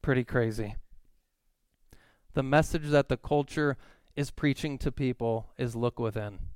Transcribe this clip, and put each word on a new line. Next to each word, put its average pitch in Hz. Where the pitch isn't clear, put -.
Pretty 127
crazy. 113
The 139
message 147
that 143
the 131
culture 147
is -
preaching 143
to 139
people 117
is, 120
"Look 117
within." 104